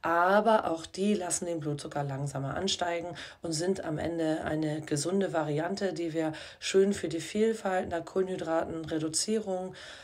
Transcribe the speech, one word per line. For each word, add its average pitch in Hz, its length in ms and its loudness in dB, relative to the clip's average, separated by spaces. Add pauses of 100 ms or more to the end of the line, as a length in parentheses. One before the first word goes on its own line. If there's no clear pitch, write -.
aber 196 680 6
auch 160 160 -4
die 202 280 2
lassen 175 320 -2
den 170 140 -2
Blutzucker 147 440 -4
langsamer 135 500 -4
ansteigen 170 540 -2 (340)
und 170 100 -2
sind 175 320 0
am 156 140 -2
Ende 160 460 0
eine 156 380 0
gesunde 165 500 0
Variante, 165 600 0
die 165 200 -4
wir 160 200 0 (280)
schön 196 320 6
für 190 160 -2
die 165 120 -2
Vielfalt 208 720 0
einer 165 120 -2
Kohlenhydratenreduzierung, 175 1700 0 (300)